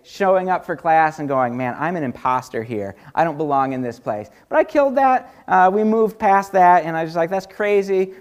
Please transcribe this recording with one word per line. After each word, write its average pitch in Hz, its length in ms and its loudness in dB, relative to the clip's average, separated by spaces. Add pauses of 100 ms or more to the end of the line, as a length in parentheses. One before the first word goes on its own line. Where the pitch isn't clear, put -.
showing 185 440 0
up 123 160 -2
for 170 120 -6
class 160 420 2
and 151 100 -8
going, 127 300 -2
"Man, 127 220 -6
I'm 165 160 -4
an 160 80 -4
imposter 127 580 -4
here. 107 340 -8 (200)
I - 80 2
don't 165 120 -2
belong 139 380 -2
in 127 80 -6
this 120 180 -8
place." 107 300 -8 (180)
But 302 120 0
I - 40 2
killed 277 340 0
that. 262 360 0 (140)
Uh, 185 260 4
we 214 100 0
moved 220 360 0
past 196 320 2
that, 180 320 6
and 165 120 -6
I 165 80 -4
was 165 120 -10
like, 170 160 -2
"That's 190 160 -6
crazy. 196 720 -2